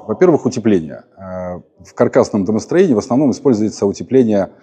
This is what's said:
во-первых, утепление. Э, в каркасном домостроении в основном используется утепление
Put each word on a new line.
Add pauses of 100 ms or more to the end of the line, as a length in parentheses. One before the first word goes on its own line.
во-первых,
утепление. (140)
Э, (220)
в
каркасном
домостроении
в
основном
используется
утепление (140)